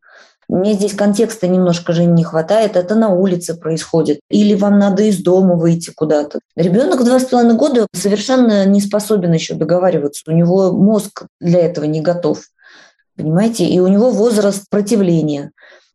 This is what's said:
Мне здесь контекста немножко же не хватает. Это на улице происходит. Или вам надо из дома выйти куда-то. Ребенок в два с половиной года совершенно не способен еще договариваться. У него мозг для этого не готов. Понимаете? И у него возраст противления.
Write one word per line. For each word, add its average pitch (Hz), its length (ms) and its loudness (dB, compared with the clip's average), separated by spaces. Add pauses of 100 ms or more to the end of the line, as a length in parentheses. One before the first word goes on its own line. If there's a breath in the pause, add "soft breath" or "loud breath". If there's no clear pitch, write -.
(480 soft breath)
Мне 196 260 -2
здесь 202 200 -2
контекста 202 540 -2
немножко 180 440 0
же 170 140 2
не 170 180 4
хватает. 196 520 -2
Это 180 180 0
на 220 160 2
улице 175 460 -2
происходит. 160 640 -2 (100)
Или 208 240 2
вам 202 240 2
надо 202 240 2
из 214 160 2
дома 185 380 2
выйти 170 340 0
куда-то. 151 480 -4 (180)
Ребенок 240 460 0
в - 20 2
два 254 160 2
с 254 60 -2
половиной 240 300 2
года 247 400 0
совершенно 208 720 0
не 202 120 4
способен 202 540 -2
еще 165 220 -4
договариваться. 160 720 -2
У 156 40 -6
него 175 400 2
мозг 202 540 0 (160)
для 175 200 2
этого 160 240 -2
не 151 140 -4
готов. 170 440 -2 (760 soft breath)
Понимаете? 175 480 -2
И 175 140 0
у 185 80 2
него 208 240 2
возраст 202 580 0
противления. 170 800 -2 (460 soft breath)